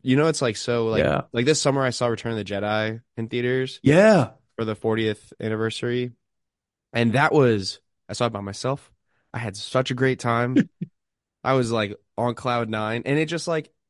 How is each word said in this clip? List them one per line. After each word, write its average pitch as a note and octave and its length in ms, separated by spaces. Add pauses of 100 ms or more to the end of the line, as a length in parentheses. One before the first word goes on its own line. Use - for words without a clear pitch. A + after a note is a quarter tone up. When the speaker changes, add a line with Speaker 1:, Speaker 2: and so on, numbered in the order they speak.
Speaker 1:
You B2+ 140
know, D3+ 120
it's, D3+ 120
like, A#2 160
so, A#2+ 300
like, A2 180
Speaker 2:
Yeah. - 180 (100)
Speaker 1:
like, A#2+ 140
this D3 140
summer C#3 220
I B2+ 80
saw A#2+ 160
Return A#2 260
of A2+ 60
the G#2 60
Jedi G#2+ 560 (160)
in A2+ 120
theaters C3 540
Speaker 2:
Yeah. E3+ 500 (240)
Speaker 1:
for A#2 80
the A2 120
fortieth A2 640
anniversary. A2+ 720 (800)
And A#2 220
that C#3+ 180
was, A#2 480 (280)
I - 60
saw A#2+ 120
it A2+ 60
by G2+ 80
myself. G2+ 520 (420)
I B2 40
had G#2+ 180
such C3 340
a C3 40
great B2+ 260
time. A#2+ 500 (400)
Speaker 2:
<laughs> - 340
Speaker 1:
I C3 100
was, A#2+ 180
like, G#2+ 240 (220)
on A#2 180
cloud A#2+ 340
nine. A2 360
And C#3+ 120
it D#3+ 80
just, E3 220
like, D#3+ 240 (180)